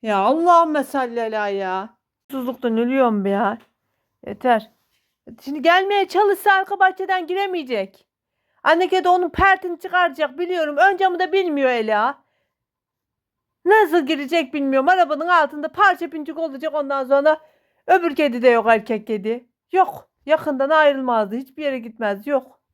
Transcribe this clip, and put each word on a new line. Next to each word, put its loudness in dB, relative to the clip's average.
Ya 0
Allahümme 4
salli -4
ala -4
ya. -6
Susuzluktan -4
ölüyorum 0
be -2
ya. -2
Yeter. -2
Şimdi -10
gelmeye 2
çalışsa 2
arka -2
bahçeden 0
giremeyecek. -6
Anne 2
kedi 0
onun 2
pertini 0
çıkaracak -2
biliyorum. -4
Ön 4
camı 0
da -2
bilmiyor 0
Ela. -2
Nasıl 4
girecek -2
bilmiyorum. 0
Arabanın 0
altında 0
parça 0
pincik -12
olacak, -6
ondan -4
sonra 2
öbür 2
kedi 0
de 6
yok, 4
erkek 0
kedi. -6
Yok. -2
Yakından -2
ayrılmazdı. 2
Hiçbir -12
yere -4
gitmez. -8
Yok. -4